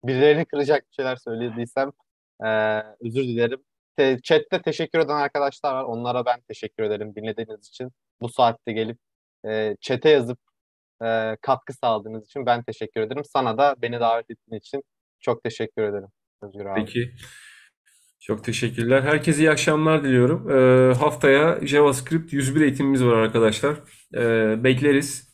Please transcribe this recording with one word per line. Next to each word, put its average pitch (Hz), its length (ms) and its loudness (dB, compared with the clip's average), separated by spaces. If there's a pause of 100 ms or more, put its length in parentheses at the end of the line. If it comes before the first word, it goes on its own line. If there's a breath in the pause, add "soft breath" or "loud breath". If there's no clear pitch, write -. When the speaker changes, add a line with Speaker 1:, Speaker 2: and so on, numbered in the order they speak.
Speaker 1:
birilerini 147 420 4
kıracak 143 360 -2 (100)
bir - 40 -20
şeyler 131 200 -4
söylediysem, 120 760 -6 (540)
e, 110 40 -2 (520)
özür 120 220 -4
dilerim. 120 360 -2 (380)
Te-, 135 260 2
chat'te 165 380 0
teşekkür 160 380 -4
eden 147 160 0
arkadaşlar 143 580 -2
var. 131 100 -4
Onlara 120 420 -4
ben 123 220 -2
teşekkür 110 360 -8
ederim 104 320 -6
dinlediğiniz 110 520 -10
için. 127 240 -14 (300)
Bu 120 80 -6
saatte 117 420 0
gelip, 110 260 -4 (500)
e, 110 340 -4
chat'e 127 280 0
yazıp, 123 300 2 (640)
e, 110 380 -2
katkı 131 320 -4
sağladığınız 110 520 -4
için 135 200 -10
ben 120 180 0
teşekkür 110 380 -8
ederim. 127 240 -6
Sana 120 320 -2
da 139 240 2
beni 120 180 -6
davet 117 320 -2
ettiğin 113 280 -14
için - 240 -10 (360)
çok - 240 -4
teşekkür 113 400 -6
ederim 101 240 -6 (360)
Özgür 101 220 -14
abi. 98 140 -6
Speaker 2:
Peki. 120 320 -6 (1080 loud breath)
Çok - 240 -8
teşekkürler. 117 580 0
Herkese 147 420 0
iyi 156 80 6
akşamlar 156 520 2
diliyorum. 131 480 2
Ee, 127 420 6
haftaya 143 720 2
JavaScript 147 680 2
yüz 135 220 -2
bir 156 60 4
eğitimimiz 135 440 2
var 117 120 6
arkadaşlar. 113 580 2 (400 soft breath)
Ee, 113 480 0
bekleriz. 139 720 2